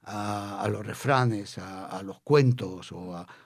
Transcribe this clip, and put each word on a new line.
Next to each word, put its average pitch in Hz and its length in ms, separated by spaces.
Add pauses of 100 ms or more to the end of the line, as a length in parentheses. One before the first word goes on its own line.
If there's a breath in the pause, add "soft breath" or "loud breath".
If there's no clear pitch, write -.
a, 104 580
a 107 80
los 104 160
refranes, 117 720
a, 95 300
a 92 160
los 98 180
cuentos 120 720
o 90 240
a, 87 100 (200 soft breath)